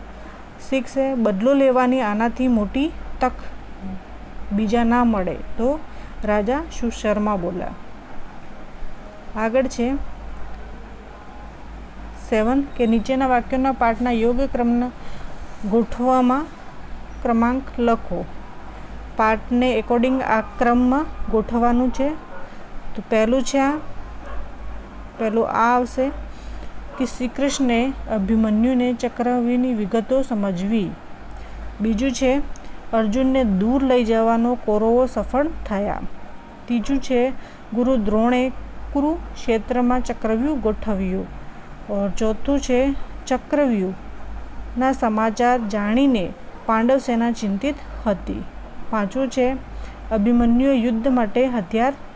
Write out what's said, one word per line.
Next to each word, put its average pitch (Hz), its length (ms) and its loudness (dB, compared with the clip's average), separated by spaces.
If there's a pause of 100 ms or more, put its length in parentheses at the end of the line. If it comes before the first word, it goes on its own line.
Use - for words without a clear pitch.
(680)
સિક્સ 262 220 0
છે, 269 240 0
"બદલો 220 400 4
લેવાની 254 460 6
આનાથી 226 480 2
મોટી 247 440 2 (280)
તક 254 120 2 (1200)
બીજા 220 320 2
ના 240 200 4
મળે." 190 300 2
તો 269 440 0 (460)
રાજા 208 360 2 (200)
સુશર્મા 214 560 0
બોલ્યા. 180 320 -4 (1700)
આગળ 226 300 2
છે 254 280 0 (2250)
સેવન 240 340 2 (120)
કે 240 100 2
નીચેના 247 400 2
વાક્યોના 254 460 2
પાઠના 240 380 2
યોગ્ય 240 360 2
ક્રમના 240 440 0 (800)
ગોઠવવામાં 247 760 2 (760)
ક્રમાંક 233 400 2 (160)
લખો. 226 460 0 (920)
પાઠને 226 600 2
according 247 440 2
આ 220 180 2
ક્રમમાં 247 920 2
ગોઠવવાનું 240 600 2
છે. 269 180 0 (880)
તો 202 140 -4
પહેલું 226 320 4
છે 277 160 0
આ, 269 140 4 (1500)
પહેલું 226 300 2
આ 233 280 4
આવશે 254 340 0 (880)
કે 262 60 0
શ્રી 247 240 -2
કૃષ્ણે 262 640 2 (180)
અભિમન્યુને 220 840 2
ચક્રવ્યૂહની 247 840 0
વિગતો 226 480 2
સમજવી. 202 680 0 (880)
બીજું 226 320 2
છે, 262 260 2 (540)
અર્જુનને 254 520 4
દૂર 220 400 4
લઈ 254 200 4
જવાનો 226 500 4
કૌરવો 226 520 2
સફળ 247 420 0
થયા. 208 520 -2 (640)
ત્રીજું 240 320 0
છે, 262 340 2 (420)
ગુરુ 247 220 4
દ્રોણે 233 560 4 (400)
કુરુક્ષેત્રમાં 247 1080 0
ચક્રવ્યૂહ 240 580 0
ગોઠવ્યું. 190 680 -2 (640)
ઓર 202 160 0
ચોથું 220 520 0
છે, 269 340 2 (320)
ચક્રવ્યૂહના 254 1700 -2
સમાચાર 226 680 2
જાણીને 220 720 2 (340)
પાંડવ 226 320 4
સેના 233 340 0
ચિંતિત 220 420 -2 (320)
હતી. - 380 -2 (460)
પાંચમું 220 380 0
છે, 247 240 2 (580)
અભિમન્યુએ 240 640 6
યુદ્ધ 226 340 2
માટે 247 380 4
હથિયાર 240 460 0 (240)